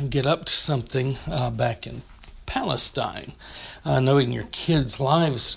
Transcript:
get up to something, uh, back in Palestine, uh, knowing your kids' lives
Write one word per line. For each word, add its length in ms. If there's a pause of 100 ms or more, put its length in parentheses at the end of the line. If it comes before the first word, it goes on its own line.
get 160
up 200
to 80
something, 640 (100)
uh, 220
back 360
in 180 (420)
Palestine, 880 (500)
uh, 160
knowing 320
your 200
kids' 480
lives 580